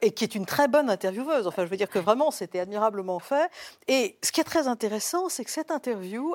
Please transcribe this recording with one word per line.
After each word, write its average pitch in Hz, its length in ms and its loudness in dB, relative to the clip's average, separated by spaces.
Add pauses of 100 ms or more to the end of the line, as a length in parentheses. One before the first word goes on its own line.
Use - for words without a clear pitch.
et 220 120 4
qui - 100 -4
est - 100 0
une 190 140 -4
très 285 200 4
bonne 277 220 4
intervieweuse. 214 560 0
Enfin, 180 180 -2
je 165 60 -4
veux 190 80 -4
dire 196 140 -2
que 202 80 0
vraiment, 254 320 4
c'était 180 280 -4
admirablement 196 600 -2
fait. 311 320 0 (360)
Et 254 360 2
ce - 80 0
qui 320 100 2
est 311 40 2
très 302 220 0
intéressant, 233 640 -2
c'est - 160 -6
que - 60 -10
cette 311 180 -4
interview, 240 640 -4